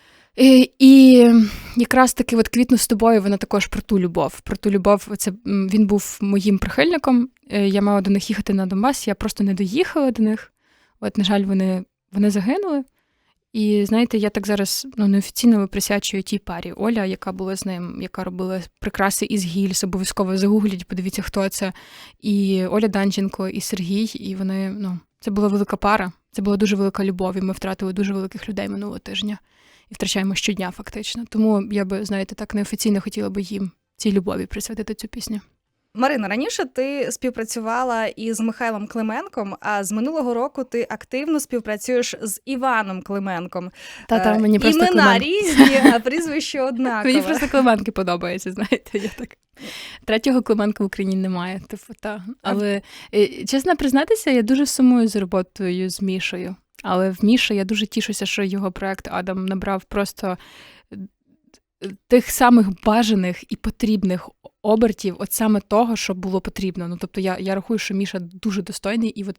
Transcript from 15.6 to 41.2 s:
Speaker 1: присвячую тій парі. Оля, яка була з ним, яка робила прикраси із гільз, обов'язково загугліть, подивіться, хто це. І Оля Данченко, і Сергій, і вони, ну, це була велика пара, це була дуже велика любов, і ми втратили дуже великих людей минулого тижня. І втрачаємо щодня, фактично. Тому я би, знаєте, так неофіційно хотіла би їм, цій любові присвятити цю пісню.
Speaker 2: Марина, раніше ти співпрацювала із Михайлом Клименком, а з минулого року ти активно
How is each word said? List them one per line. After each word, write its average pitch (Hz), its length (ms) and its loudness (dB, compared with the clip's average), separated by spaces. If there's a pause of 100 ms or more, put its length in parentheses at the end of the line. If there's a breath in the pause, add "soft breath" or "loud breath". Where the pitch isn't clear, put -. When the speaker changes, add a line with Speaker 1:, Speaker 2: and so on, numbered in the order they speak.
Speaker 1:
присвячую 202 540 -4
тій 202 160 -4
парі. 175 340 -10
Оля, 220 320 -2
яка 190 280 -6
була 190 240 -6
з - 100 -8
ним, 180 360 -8
яка 185 220 -8
робила 185 380 -6 (180)
прикраси 202 460 -2
із 202 180 -2
гільз, 185 400 -2
обов'язково 190 520 -2
загугліть, 202 500 2
подивіться, 190 360 -6
хто 196 260 -4
це. 190 240 -6 (480 loud breath)
І 196 460 0
Оля 214 220 0
Данченко, 196 600 -2
і - 120 -8
Сергій, 196 440 -4
і 190 300 -8
вони, 190 360 -4
ну, 196 280 -8 (220)
це - 100 -6
була 208 180 2
велика 202 280 0
пара, 202 360 0 (200)
це - 100 -8
була 202 140 0
дуже 202 200 2
велика 196 280 -2
любов, 185 320 -4
і 190 40 -6
ми 190 120 -4
втратили 190 400 -6
дуже 196 200 -2
великих 190 360 -8
людей 196 200 -6
минулого 202 300 -10
тижня. 202 400 -8 (520 soft breath)
І 214 40 -20
втрачаємо 190 400 -2
щодня, 185 360 -4
фактично. 214 580 -12
Тому 214 340 2 (100)
я 208 120 -2
би, 196 200 -6
знаєте, 196 300 -6
так - 200 -12
неофіційно 208 460 -2
хотіла 202 300 -6
би 202 120 -6
їм, 190 280 -8 (260)
цій 214 160 0
любові 185 340 -2
присвятити 214 480 -10
цю 214 140 -14
пісню. 214 320 -10 (540)
Speaker 2:
Марина, 240 340 -2
раніше 285 360 -4
ти 262 480 -4
співпрацювала 233 920 -4
із 226 340 -6
Михайлом 220 460 -4
Клименком, 220 760 -8
а 202 240 -4
з 190 80 -6
минулого 247 420 -2
року 262 300 -4
ти 233 260 -6
активно 294 500 -4